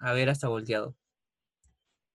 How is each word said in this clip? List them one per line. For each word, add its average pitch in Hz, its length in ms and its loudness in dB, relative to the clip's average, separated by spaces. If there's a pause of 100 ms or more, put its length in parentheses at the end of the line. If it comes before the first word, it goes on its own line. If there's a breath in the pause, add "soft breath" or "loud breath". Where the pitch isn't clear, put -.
haber 127 300 2
hasta 143 180 0
volteado. 110 460 -2 (1200)